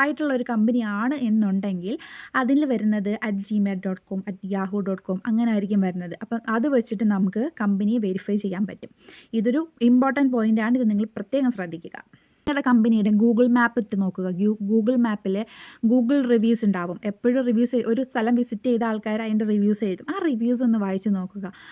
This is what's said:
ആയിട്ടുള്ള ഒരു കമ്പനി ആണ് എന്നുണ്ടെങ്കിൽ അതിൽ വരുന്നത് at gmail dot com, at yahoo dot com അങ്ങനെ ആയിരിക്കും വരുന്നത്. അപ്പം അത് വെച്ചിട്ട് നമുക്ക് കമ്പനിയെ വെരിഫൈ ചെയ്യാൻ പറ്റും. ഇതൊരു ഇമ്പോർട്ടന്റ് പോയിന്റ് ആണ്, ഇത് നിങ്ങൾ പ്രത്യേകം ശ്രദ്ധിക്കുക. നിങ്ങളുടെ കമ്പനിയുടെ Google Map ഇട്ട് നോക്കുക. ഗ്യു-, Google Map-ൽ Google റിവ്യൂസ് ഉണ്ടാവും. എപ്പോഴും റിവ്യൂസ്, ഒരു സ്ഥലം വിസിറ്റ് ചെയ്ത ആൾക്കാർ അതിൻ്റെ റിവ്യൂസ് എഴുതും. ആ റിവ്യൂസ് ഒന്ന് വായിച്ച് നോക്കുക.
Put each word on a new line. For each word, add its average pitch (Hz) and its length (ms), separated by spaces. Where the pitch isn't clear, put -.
ആയിട്ടുള്ള 294 360
ഒരു 240 120
കമ്പനി 233 320
ആണ് 254 140
എന്നുണ്ടെങ്കിൽ 196 680
അതിൽ 277 300
വരുന്നത് 214 460
at 202 80
gmail 202 400
dot 185 120
com, 190 200
at 185 80
yahoo 190 360
dot 190 180
com 190 180
അങ്ങനെ 233 300
ആയിരിക്കും 202 320
വരുന്നത്. 175 340
അപ്പം 226 180
അത് 240 200
വെച്ചിട്ട് 226 280
നമുക്ക് 190 280
കമ്പനിയെ 208 460
വെരിഫൈ 190 300
ചെയ്യാൻ 196 340
പറ്റും. - 220
ഇതൊരു 247 280
ഇമ്പോർട്ടന്റ് 262 480
പോയിന്റ് 220 220
ആണ്, 240 180
ഇത് 226 120
നിങ്ങൾ 208 180
പ്രത്യേകം 262 400
ശ്രദ്ധിക്കുക. 170 400
നിങ്ങളുടെ 285 200
കമ്പനിയുടെ 220 420
Google 240 340
Map 233 240
ഇട്ട് 208 220
നോക്കുക. 185 260
ഗ്യു-, 208 200
Google 226 260
Map-ൽ 208 280
Google 254 400
റിവ്യൂസ് 226 380
ഉണ്ടാവും. 180 300
എപ്പോഴും 247 380
റിവ്യൂസ്, 240 420
ഒരു 226 200
സ്ഥലം 233 300
വിസിറ്റ് 240 300
ചെയ്ത 233 200
ആൾക്കാർ 220 360
അതിൻ്റെ 214 260
റിവ്യൂസ് 208 360
എഴുതും. 180 260
ആ - 20
റിവ്യൂസ് 240 400
ഒന്ന് 226 160
വായിച്ച് 190 340
നോക്കുക. 185 340